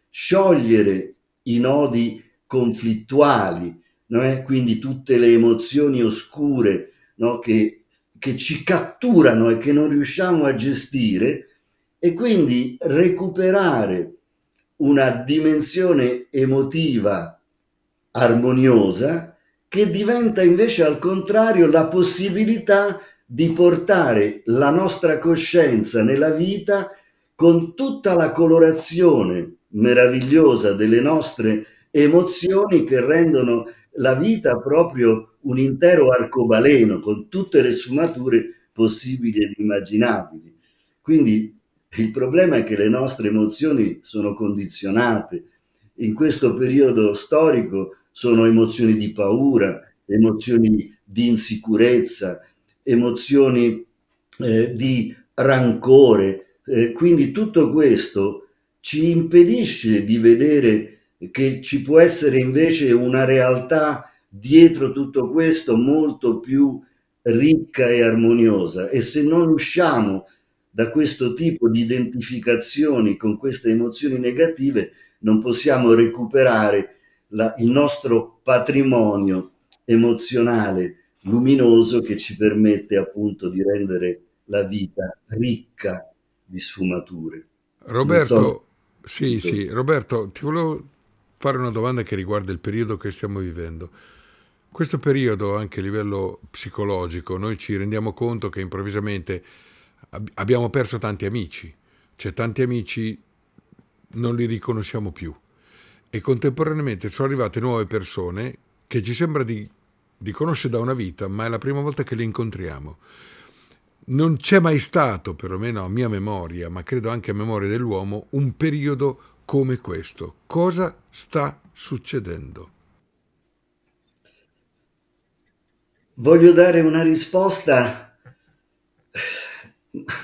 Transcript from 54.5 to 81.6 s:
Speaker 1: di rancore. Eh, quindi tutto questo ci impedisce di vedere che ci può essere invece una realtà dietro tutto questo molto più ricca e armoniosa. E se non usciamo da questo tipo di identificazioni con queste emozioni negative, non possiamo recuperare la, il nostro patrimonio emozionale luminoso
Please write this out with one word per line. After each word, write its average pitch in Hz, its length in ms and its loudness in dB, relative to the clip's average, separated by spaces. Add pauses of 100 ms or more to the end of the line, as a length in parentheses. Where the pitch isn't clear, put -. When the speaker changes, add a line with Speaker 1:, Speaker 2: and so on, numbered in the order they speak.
Speaker 1:
di 123 400 -2 (180)
rancore. 127 1300 4
Eh, 117 260 0
quindi 165 400 2
tutto 190 380 0
questo 107 800 0 (320)
ci 156 320 -2
impedisce 165 920 4
di 113 140 0
vedere 117 840 4 (320)
che 131 300 -2
ci - 200 -6
può 151 180 4
essere 151 400 4
invece 143 520 2
una 127 340 2
realtà 131 880 0 (160)
dietro 135 640 4
tutto 135 380 -4
questo 156 460 0
molto 131 640 0
più 135 420 0 (420)
ricca 127 640 2
e 120 120 4
armoniosa. 110 880 2
E 131 120 0
se 151 220 -4
non 165 260 2
usciamo 131 800 0 (420)
da 113 200 -4
questo 135 440 -2
tipo 151 360 -2
di 113 120 0
identificazioni 117 1400 -2
con 107 200 -4
queste 127 320 -4
emozioni 120 480 -2
negative, 131 760 -2 (280)
non 107 200 2
possiamo 123 540 2
recuperare 113 1000 2 (340)
la, 110 300 -4
il 117 100 2
nostro 127 720 0
patrimonio 113 1080 0 (340)
emozionale 113 1160 0 (220)
luminoso 117 800 4